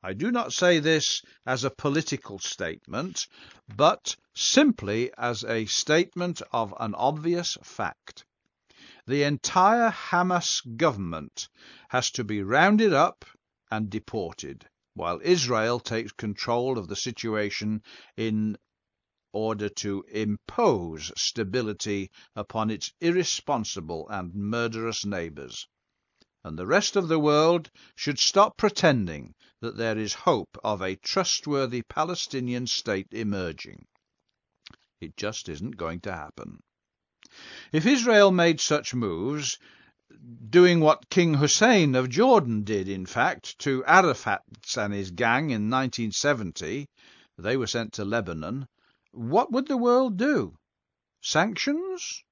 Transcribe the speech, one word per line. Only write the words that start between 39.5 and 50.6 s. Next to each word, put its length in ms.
doing 320
what 300
King 240
Hussein 600
of 140
Jordan 540
did, 260
in 160
fact, 560
to 240
Arafat 580
and 160
his 160
gang 400
in 180
nineteen 440
seventy, 760
they 200
were 100
sent 280
to 100
Lebanon, 600
what 400
would 160
the 100
world 400
do? 380